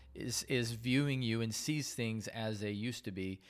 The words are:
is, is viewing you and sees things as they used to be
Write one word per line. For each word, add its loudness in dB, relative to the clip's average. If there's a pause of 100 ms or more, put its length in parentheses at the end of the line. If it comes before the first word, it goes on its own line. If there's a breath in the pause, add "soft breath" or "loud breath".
(140 soft breath)
is, -4
is 2
viewing 4
you 2
and 2
sees -2
things -2
as -2
they 0
used -4
to -4
be -4 (100)